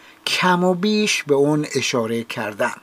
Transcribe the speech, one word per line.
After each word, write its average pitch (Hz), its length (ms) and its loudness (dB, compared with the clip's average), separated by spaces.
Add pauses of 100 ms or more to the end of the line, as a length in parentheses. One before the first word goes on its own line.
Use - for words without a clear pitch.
(260)
کم 180 380 2
و 185 100 4
بیش 208 480 0
به 143 120 0
اون 147 400 2
اشاره 117 500 -2
کردم. 113 580 -4